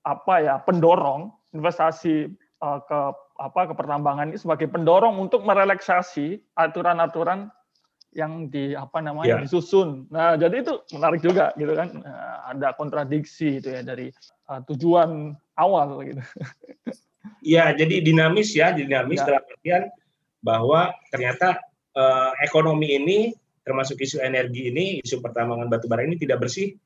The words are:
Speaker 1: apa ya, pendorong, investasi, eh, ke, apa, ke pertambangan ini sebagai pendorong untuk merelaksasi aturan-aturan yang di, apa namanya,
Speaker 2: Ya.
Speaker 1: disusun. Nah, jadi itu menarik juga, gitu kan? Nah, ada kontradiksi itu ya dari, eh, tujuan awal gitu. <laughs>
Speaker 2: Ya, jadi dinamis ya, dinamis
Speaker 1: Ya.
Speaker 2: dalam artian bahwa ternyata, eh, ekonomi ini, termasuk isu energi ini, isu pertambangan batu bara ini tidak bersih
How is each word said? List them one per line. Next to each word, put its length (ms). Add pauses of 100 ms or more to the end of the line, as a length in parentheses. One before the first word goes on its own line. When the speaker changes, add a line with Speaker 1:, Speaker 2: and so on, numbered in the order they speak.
Speaker 1:
apa 400
ya, 140 (100)
pendorong, 640 (240)
investasi, 800
eh, 540
ke, 120 (340)
apa, 340
ke 80
pertambangan 560
ini 80
sebagai 300
pendorong 500
untuk 240
merelaksasi 960 (160)
aturan-aturan 920 (640)
yang 320
di, 320
apa 240
namanya, 340
Speaker 2:
Ya. 60
Speaker 1:
disusun. 640
Nah, 320
jadi 240
itu 160 (160)
menarik 240
juga, 400
gitu 160
kan? 240
Nah, 480
ada 320
kontradiksi 800
itu 160
ya 80
dari, 240 (420)
eh, 120 (100)
tujuan 640 (240)
awal 480
gitu. 160
<laughs> 760 (440)
Speaker 2:
Ya, 320
jadi 260
dinamis 540
ya, 180
dinamis 480
Speaker 1:
Ya. 60 (100)
Speaker 2:
dalam 80
artian 380 (580)
bahwa 540 (160)
ternyata, 480 (340)
eh, 400 (140)
ekonomi 480
ini, 400 (320)
termasuk 320
isu 240
energi 480
ini, 320
isu 160
pertambangan 480
batu 240
bara 160
ini 80
tidak 320
bersih 400